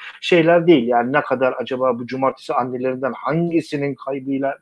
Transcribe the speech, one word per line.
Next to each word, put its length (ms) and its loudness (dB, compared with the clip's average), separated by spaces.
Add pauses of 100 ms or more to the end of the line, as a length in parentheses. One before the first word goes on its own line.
(200)
şeyler 460 4
değil. 220 6
Yani 240 2
ne 80 2
kadar 380 0
acaba 400 -2
bu 80 -10
cumartesi 480 -4
annelerinden 580 -2
hangisinin 840 -2
kaybıyla 680 -6